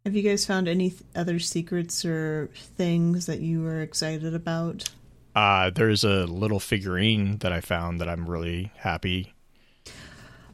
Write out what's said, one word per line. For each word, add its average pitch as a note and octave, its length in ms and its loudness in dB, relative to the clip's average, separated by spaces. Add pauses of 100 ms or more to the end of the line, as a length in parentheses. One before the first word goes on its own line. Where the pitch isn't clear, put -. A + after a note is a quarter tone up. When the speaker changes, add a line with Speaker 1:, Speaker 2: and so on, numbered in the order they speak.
Speaker 1:
Have G3+ 100 0
you G#3 60 2
guys G#3 240 2
found F#3+ 220 2
any F3+ 240 2
th-, - 100 -16 (140)
other E3+ 240 0
secrets E3+ 640 -4
or D#3 440 -2 (280)
things E3+ 480 2
that - 140 -6
you E3 240 -2
were D#3+ 180 -4
excited D#3 520 -4
about? E3 560 -4 (460)
Speaker 2:
Uh, G2 340 6
there's G#2+ 340 4
a G2 220 4
little G2 340 0
figurine G2+ 800 0
that F2+ 120 0
I E2+ 100 -2
found E2+ 400 -2
that E2+ 80 -4
I'm E2+ 200 -4
really E2+ 480 -4
happy. F2+ 560 -2 (1200)